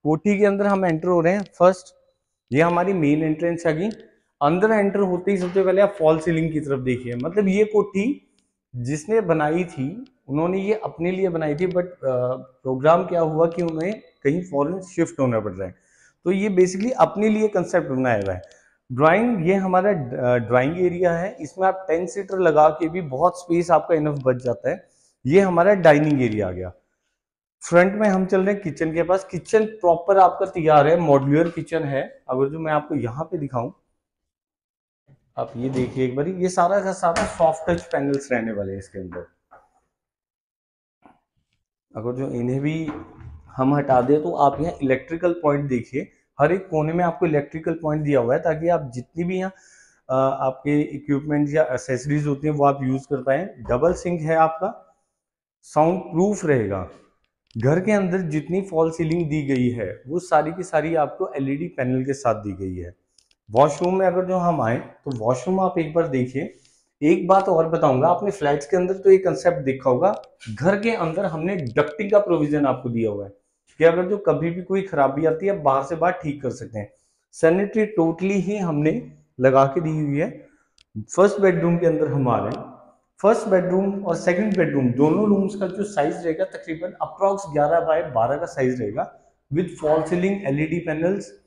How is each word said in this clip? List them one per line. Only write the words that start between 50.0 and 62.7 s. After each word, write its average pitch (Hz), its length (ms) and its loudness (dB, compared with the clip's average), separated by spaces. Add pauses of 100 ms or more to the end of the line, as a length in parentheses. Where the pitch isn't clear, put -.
अ, 131 40 0 (300)
आपके 147 360 0
equipment 147 720 -2
या 156 120 2
एसेसरीज 135 640 -2
होती 143 200 -2
हैं 151 80 0
वो 143 100 2
आप 139 180 4
यूज़ 131 200 -2
कर 131 200 -4
पाएं। 139 240 0
डबल 131 460 0
sync 175 280 -4
है 160 160 0
आपका, 160 600 -2 (640)
साउंड 170 380 0
प्रूफ 190 440 0
रहेगा। 101 440 0 (720)
घर 143 220 2
के 208 120 0
अंदर 190 260 0
जितनी 160 440 -4
fall 165 280 0
ceiling 165 400 -2
दी 147 160 -2
गई 127 240 2
है 110 360 -8
वो 156 120 -6
सारी 160 340 0
की 180 100 -10
सारी 160 320 -2
आपको 151 340 -2
एलईडी 143 400 -6
panel 131 360 -2
के 139 80 -4
साथ 120 220 0
दी 104 180 -8
गई 92 240 -8